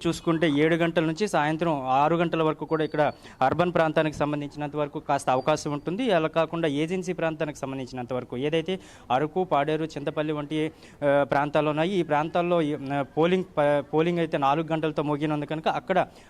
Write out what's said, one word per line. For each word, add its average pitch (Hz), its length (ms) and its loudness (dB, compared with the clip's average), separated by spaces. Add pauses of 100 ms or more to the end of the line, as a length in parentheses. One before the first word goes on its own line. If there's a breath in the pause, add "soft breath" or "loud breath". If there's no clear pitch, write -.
చూసుకుంటే 165 420 0
ఏడు 151 260 4
గంటల 165 280 0
నుంచి 160 240 -2
సాయంత్రం 156 600 0
ఆరు 143 280 4
గంటల 165 280 0
వరకు 156 220 0
కూడా 156 180 0
ఇక్కడ 147 280 0 (300 loud breath)
అర్బన్ 156 320 2
ప్రాంతానికి 156 440 2
సంబంధించినంత 147 580 -4
వరకు 147 240 -4
కాస్త 139 300 -2
అవకాశం 151 420 0
ఉంటుంది. 190 400 -4
అలా 160 160 2
కాకుండా 165 400 -2
ఏజెన్సీ 165 460 -2
ప్రాంతానికి 160 460 -4
సంబంధించినంత 131 540 -8
వరకు 123 240 -6
ఏదైతే 160 420 -2 (320 loud breath)
అరకు, 151 320 0
పాడేరు, 156 400 0
చింతపల్లి 151 500 -4
వంటి, 151 380 -4 (340 loud breath)
ఆ, 143 180 4
ప్రాంతాలు 147 460 2
ఉన్నాయి, 160 220 0
ఈ 175 120 0
ప్రాంతాల్లో, 170 580 0
ఆ, 143 400 -2 (160)
పోలింగ్ 180 260 4
ప-, 147 400 2 (100)
పోలింగ్ 170 260 2
అయితే 165 180 -2
నాలుగు 147 340 2
గంటలతో 156 320 -2
ముగినందు 147 420 -2
కనుక 160 220 -4
అక్కడ 165 400 0 (220 loud breath)